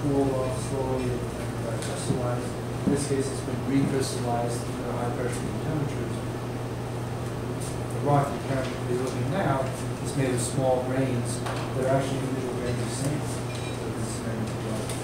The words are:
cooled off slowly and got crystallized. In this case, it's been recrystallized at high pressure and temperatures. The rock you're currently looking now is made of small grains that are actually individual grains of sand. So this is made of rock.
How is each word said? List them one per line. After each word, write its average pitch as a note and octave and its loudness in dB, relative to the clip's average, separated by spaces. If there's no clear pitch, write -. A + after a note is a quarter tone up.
cooled C#3 4
off B2 0
slowly C3 0
and A#2+ 0
got A#2+ -2
crystallized. B2 0
In D3 6
this - 2
case, C3+ 4
it's - -2
been B2 -2
recrystallized B2 2
at A#2+ -2
high A#2+ 0
pressure B2 0
and - -2
temperatures. - 0
The A#2+ 0
rock C#3 4
you're - -4
currently B2 0
looking B2 0
now C3+ 2
is - -2
made B2+ 2
of A#2+ 2
small B2+ 2
grains B2 0
that - -2
are C3 4
actually C3+ 2
individual B2 -2
grains A#2+ 0
of A#2 -2
sand. D3+ 0
So - -4
this A2+ -2
is - -4
made A#2+ -2
of G#2+ -2
rock. - -2